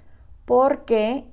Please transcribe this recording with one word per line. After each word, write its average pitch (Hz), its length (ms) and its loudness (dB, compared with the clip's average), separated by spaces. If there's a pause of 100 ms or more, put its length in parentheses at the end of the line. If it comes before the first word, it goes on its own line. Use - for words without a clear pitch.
(460)
porque 247 880 0